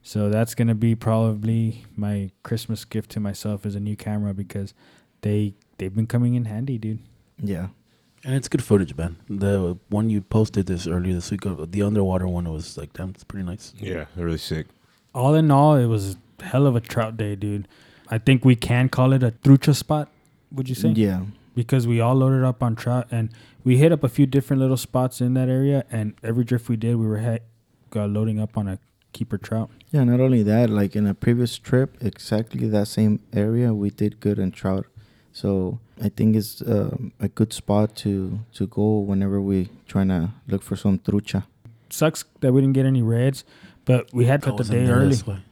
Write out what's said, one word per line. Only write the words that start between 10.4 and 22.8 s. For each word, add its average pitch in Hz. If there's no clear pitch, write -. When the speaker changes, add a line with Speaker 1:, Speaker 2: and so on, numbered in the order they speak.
Speaker 3:
this 90
earlier 90
this 85
week, 101
of 82
the 101
underwater 95
one, 87
was 78
like, -
damn, 92
it's -
pretty 95
nice. 92
Speaker 4:
Yeah, 87
really 85
sick. 78
Speaker 1:
All 131
in 160
all, 143
it 120
was 98
a -
hell 139
of 123
a 110
trout 113
day, 104
dude. 104
I 113
think 131
we 127
can 127
call 131
it 127
a 117
trucha 135
spot, 151
would 131
you 127
say? 113
Speaker 2:
Yeah. 101
Speaker 1:
Because 120
we 117
all 120
loaded 131
up 127
on 117
trout, 123